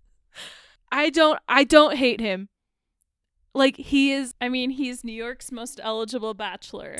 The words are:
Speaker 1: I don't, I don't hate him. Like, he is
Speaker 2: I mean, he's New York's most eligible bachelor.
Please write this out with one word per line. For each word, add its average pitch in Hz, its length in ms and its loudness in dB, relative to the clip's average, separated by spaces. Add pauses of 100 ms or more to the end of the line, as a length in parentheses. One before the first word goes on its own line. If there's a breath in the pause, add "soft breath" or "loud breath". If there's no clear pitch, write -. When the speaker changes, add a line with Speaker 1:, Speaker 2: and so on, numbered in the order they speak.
(920 loud breath)
Speaker 1:
I 302 200 0
don't, 311 280 4 (100)
I 262 160 6
don't 302 320 6
hate 247 240 0
him. 196 280 -4 (1080)
Like, 269 220 2
he 277 360 2
is 269 280 -4
Speaker 2:
I 247 80 -4
mean, 254 220 -2
he's 254 340 -6
New 226 80 -8
York's 233 400 -12
most 240 300 -12
eligible 220 500 -6
bachelor. 202 680 -12